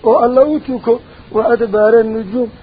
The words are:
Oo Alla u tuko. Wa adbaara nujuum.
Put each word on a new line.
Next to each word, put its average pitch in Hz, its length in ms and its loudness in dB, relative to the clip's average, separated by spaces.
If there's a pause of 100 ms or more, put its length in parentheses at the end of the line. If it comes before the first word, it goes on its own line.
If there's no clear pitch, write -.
Oo 233 200 4
Alla 254 200 2
u 302 160 -2
tuko. 240 400 -4 (320)
Wa 220 100 -2 (100)
adbaara 220 500 2
nujuum. 220 460 -4 (140)